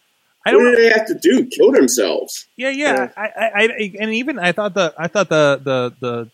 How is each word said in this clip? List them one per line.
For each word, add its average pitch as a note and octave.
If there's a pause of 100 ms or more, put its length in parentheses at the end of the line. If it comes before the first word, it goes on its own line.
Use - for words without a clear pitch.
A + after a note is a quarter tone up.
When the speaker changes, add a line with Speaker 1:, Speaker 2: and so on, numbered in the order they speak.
(460)
Speaker 1:
I A#3
Speaker 2:
what A#3+
Speaker 1:
don't A#3+
Speaker 2:
do A#3
they A3+
have A3
to E3
do? -
Kill G3
themselves? A2+ (100)
Speaker 1:
Yeah, C4
yeah. C4+
Speaker 3:
Yeah. B3+
Speaker 1:
I, G3
I, G#3
I, G#3+
and A3
even B3+
I F3
thought G#3
the, F3+
I E3+
thought G3
the, C#3+
the, B2+
the A#2+